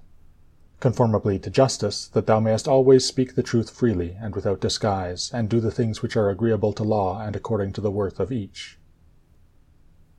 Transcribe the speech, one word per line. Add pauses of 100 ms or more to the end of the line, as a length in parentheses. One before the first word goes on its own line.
(800)
Conformably
to
justice,
that
thou
mayest
always
speak
the
truth
freely
and
without
disguise,
and
do
the
things
which
are
agreeable
to
law
and
according
to
the
worth
of
each. (1400)